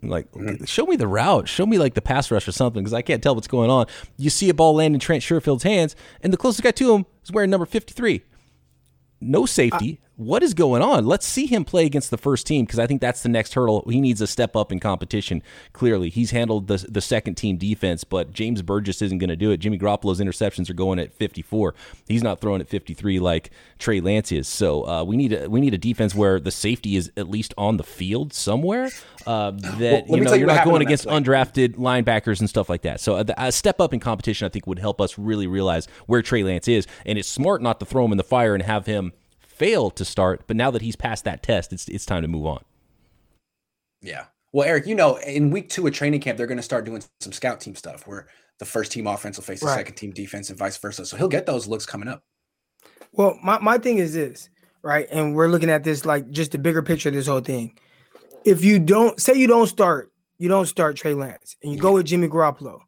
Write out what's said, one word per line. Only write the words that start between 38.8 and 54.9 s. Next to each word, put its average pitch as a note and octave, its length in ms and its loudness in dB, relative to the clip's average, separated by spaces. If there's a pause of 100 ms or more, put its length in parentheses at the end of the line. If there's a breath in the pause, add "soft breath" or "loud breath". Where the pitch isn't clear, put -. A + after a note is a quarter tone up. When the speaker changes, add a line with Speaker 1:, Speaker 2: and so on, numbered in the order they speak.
Speaker 1:
him G2 240 -4 (320)
fail E3 460 0
to F2+ 160 -8
start, F#2 400 0
but A2 100 -4
now B2 140 2
that A#2 140 -2
he's A2+ 120 -6
passed A#2 280 -8
that F#2+ 180 -6
test, G2 320 -2
it's, - 160 -12
it's F#2 160 -10
time F2+ 160 -4
to D#2+ 60 -4
move D#2+ 180 -4
on. D2+ 180 -6 (1400)
Speaker 2:
Yeah. D2+ 240 -14 (260)
Well, C#3+ 160 2
Eric, D#3 200 0
you A3 80 -2
know, D#3 220 4
in C#3+ 320 0
week F3+ 200 -4
two F#3 180 -4
of C#3 60 0
training D3 280 -2
camp, A2+ 160 -6
they're A#2+ 100 -4
gonna B2 140 -8
start A#2 240 -6
doing A2+ 160 -12 (180)
some G2 140 -14
scout B2 260 -6
team G2 160 -16
stuff - 320 -18
where G2+ 200 -14 (320 soft breath)
the G#2+ 60 -14
first G#2+ 260 -4
team A2 160 -8
offense G#2 300 -8
will - 60 -16
face F#2+ 160 -12
the D3+ 80 -6
Speaker 3:
Right. C#3 100 0
Speaker 2:
second G#2 180 -10
team G#2 160 -14
defense G2+ 400 -12
and F#2 60 -16
vice G2 200 -6
versa. G2+ 280 -12
So G#2 120 -14
he'll A2+ 100 0
get - 200 -2
those B2 200 -4
looks A2 180 -6
coming A2 220 -12
up. - 160 -14 (920 soft breath)
Speaker 3:
Well, G3 300 2
my, G3+ 160 2
my A3 180 2
thing A#3+ 200 0
is E3+ 160 0
this, D3 360 -6 (340)
right? D3+ 280 0